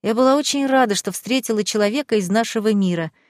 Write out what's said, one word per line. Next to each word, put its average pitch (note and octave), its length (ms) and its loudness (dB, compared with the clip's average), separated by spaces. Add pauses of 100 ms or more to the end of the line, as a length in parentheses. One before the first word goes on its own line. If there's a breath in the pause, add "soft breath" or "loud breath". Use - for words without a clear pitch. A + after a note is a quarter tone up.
Я G#3 120 -2
была C4 220 4
очень C#4 300 -2
рада, C4 300 2
что F#3 180 -6
встретила A3 500 -2
человека A3 540 0
из F#3 100 -2
нашего A3 460 0
мира. F3 400 0 (160)